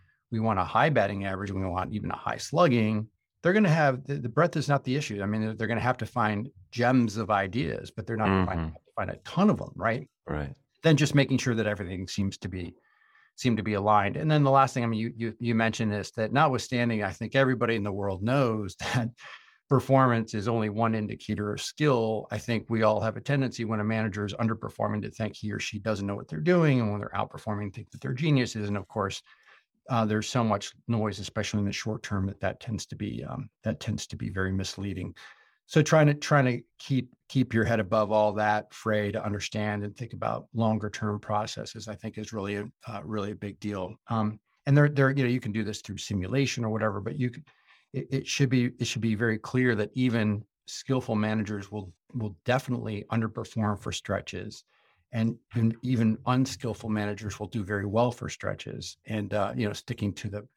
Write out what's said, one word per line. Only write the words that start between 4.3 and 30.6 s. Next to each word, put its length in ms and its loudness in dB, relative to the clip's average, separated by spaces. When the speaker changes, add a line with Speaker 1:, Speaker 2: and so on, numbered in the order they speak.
Speaker 1:
breadth 260 2
is 120 -2
not 140 4
the 140 -2
issue. 260 -4
I 40 -2
mean, 160 0
they're, 120 -2
they're 140 -2
gonna 120 0
have 180 0
to 80 -4
find 420 -2
gems 460 4
of 120 -4
ideas, 600 -2
but 160 -10
they're 100 -4
not 120 2
gonna 180 4
find, 140 -2
Speaker 2:
Mm-hmm. 160 -4
Speaker 1:
find 140 -4
a 60 -6
ton 340 2
of 80 2
them, 180 -8
right? 320 -2
Speaker 2:
Right. 300 -4
Speaker 1:
Then 140 8
just 180 2
making 220 6
sure 180 0
that 120 0
everything 420 -4
seems 300 -2
to 100 -8
be, 260 -8
seem 200 2
to 60 -2
be 120 0
aligned. 420 4
And 140 0
then 140 6
the 60 6
last 220 6
thing, 100 0
I 40 0
mean, 140 0
you, 160 -4
you, 220 -4
you 160 0
mentioned 380 2
this, 200 -4
that 200 -2
notwithstanding, 720 2
I 80 0
think 240 -8
everybody 400 4
in 80 0
the 100 -2
world 300 -4
knows 540 0
<laughs> 180 -6
that 160 0
performance 640 4
is 140 -2
only 200 0
one 260 0
indicator 580 -4
of 80 -6
skill. 720 0
I 80 -4
think 300 -4
we 140 2
all 180 6
have 160 -2
a 40 -10
tendency 440 -2
when 160 -2
a 40 -2
manager 400 0
is 100 -4
underperforming 680 -2
to 80 -6
think 260 -6
he 160 -6
or 60 -4
she 200 -6
doesn't 280 -2
know 100 -4
what 120 -12
they're 120 -6
doing, 400 4
and 100 0
when 100 -4
they're 140 -8
outperforming, 600 -4
think 160 -12
that 100 -16
they're 120 -4
geniuses. 560 0
And 80 -2
of 120 -6
course, 340 -4
uh, 160 2
there's 240 0
so 160 0
much 280 -2